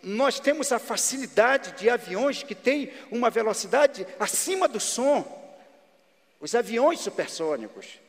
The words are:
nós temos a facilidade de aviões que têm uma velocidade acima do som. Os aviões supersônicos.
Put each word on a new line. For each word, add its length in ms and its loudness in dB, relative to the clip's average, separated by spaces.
nós 320 0
temos 320 0
a 60 4
facilidade 1000 0
de 100 4
aviões 540 -2
que 100 -10
têm 400 0
uma 220 2
velocidade 760 2
acima 480 0
do 120 -2
som. 760 -2
Os 140 -6
aviões 460 2
supersônicos. 880 -6